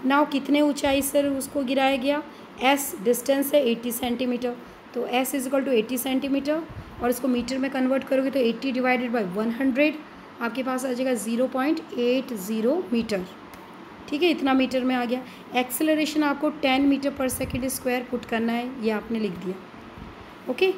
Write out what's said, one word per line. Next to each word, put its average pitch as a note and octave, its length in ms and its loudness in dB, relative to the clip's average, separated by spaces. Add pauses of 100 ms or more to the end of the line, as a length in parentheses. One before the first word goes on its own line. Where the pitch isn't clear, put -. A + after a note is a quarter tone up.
Now D4 240 6
कितने C#4 300 2
ऊंचाई C#4+ 420 4
से C#4+ 260 2
उसको C#4 360 -2
गिराया C4+ 320 2
गया? C#4+ 260 0 (400)
एस C#4 320 2 (100)
डिस्टेंस C4+ 500 2
है C#4+ 160 6
एटी A3+ 220 -2
सेंटीमीटर, A#3+ 640 -2 (400)
तो B3 120 -2 (120)
S C4 160 0
is C4 140 -2
equal C4+ 180 2
to C4+ 80 2
eighty A3+ 240 2
सेंटीमीटर, C#4 640 0 (400)
और A#3+ 80 2
इसको B3+ 180 0
मीटर B3 300 0
में C4+ 120 0
कन्वर्ट C4 340 0
करोगे C4+ 260 2
तो C4+ 100 0
eighty A#3 380 2
divided B3 340 2
by A#3 100 0 (140)
one A3+ 240 0
hundred, C#4 320 4 (480)
आपके A#3 220 -4
पास B3+ 220 -2
आ C4 80 -2
जाएगा B3+ 220 0
ज़ीरो A3+ 340 0
पॉइंट C4+ 320 0 (180)
एट B3 340 2 (140)
ज़ीरो A3 280 2 (180)
मीटर, G#3+ 320 0 (840)
ठीक D4 140 -2
है, F4 80 6
इतना C4+ 240 2
मीटर B3+ 300 2
में B3+ 100 2
आ B3 100 0
गया। B3 180 -2 (340)
एक्सेलरेशन D4+ 680 2
आपको C#4+ 280 2 (100)
टेन C#4 300 4
meter C#4 280 0
per C4 100 0 (100)
second B3+ 380 -2
square B3 340 -2
पुट A#3+ 140 -4
करना A3+ 280 0
है, A#3+ 160 -2 (160)
ये A3 60 2
आपने G#3+ 280 -2
लिख G#3 140 0 (120)
दिया, F#3 100 -4 (960)
ओके। F#4 280 2